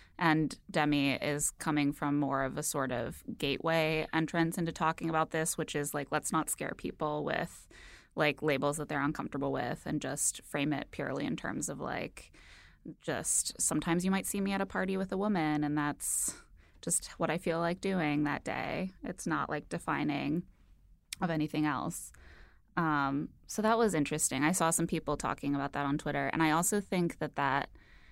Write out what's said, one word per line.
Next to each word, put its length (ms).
And 380
Demi 420
is 380
coming 420
from 260
more 240
of 140
a 60
sort 280
of 320
gateway 760
entrance 440
into 160
talking 360
about 220
this, 260
which 180
is 180
like, 180
Let's 220
not 160
scare 260
people 480
with 420
like, 240
labels 360
that 120
they're 120
uncomfortable 520
with 320
and 160
just 420
frame 300
it 180
purely 340
in 120
terms 320
of, 100
like, 520
just 600
sometimes 420
you 80
might 140
see 160
me 120
at 80
a 40
party 320
with 140
a 60
woman, 460
and 140
that's 560
just 260
what 120
I 80
feel 220
like 220
doing 420
that 200
day. 480
It's 240
not, 220
like, 200
defining 720
of 80
anything 360
else. 460
Um, 540
so 140
that 160
was 160
interesting. 500
I 80
saw 180
some 180
people 300
talking 380
about 180
that 120
on 120
Twitter, 340
and 120
I 80
also 280
think 400
that 160
that 340